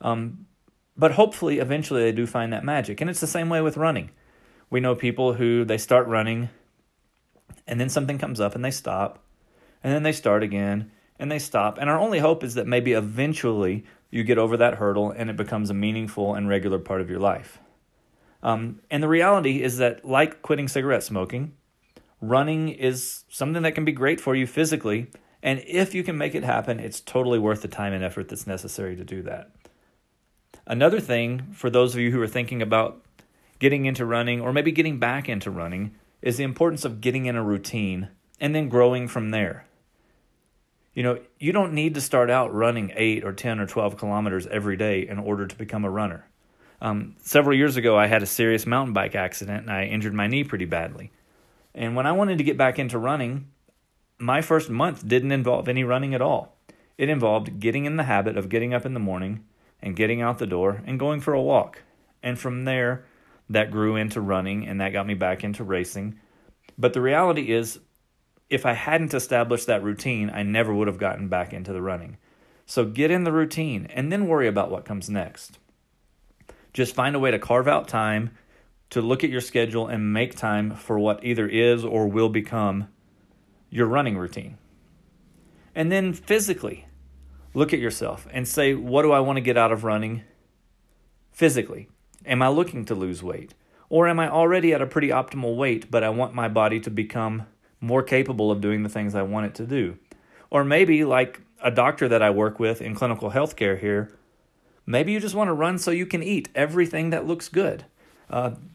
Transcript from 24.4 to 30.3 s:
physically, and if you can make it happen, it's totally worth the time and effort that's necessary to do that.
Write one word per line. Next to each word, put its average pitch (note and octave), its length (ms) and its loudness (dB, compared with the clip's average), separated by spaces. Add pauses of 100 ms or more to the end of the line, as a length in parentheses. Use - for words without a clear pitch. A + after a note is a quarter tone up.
physically, A#2+ 640 0 (320)
and C3+ 240 -2
if F#3+ 280 0
you F3+ 100 -2
can E3 140 -4
make D3 160 -2
it C#3+ 100 -4
happen, A#2 340 0
it's A2+ 220 -10
totally B2 380 0
worth G#2+ 240 0
the G#2+ 60 -8
time G2+ 260 -6
and F#2 100 -4
effort F#2 240 -6
that's - 180 -12
necessary F#2 500 -8
to F2+ 80 -12
do F#2+ 180 -10
that. - 280 -12 (1160)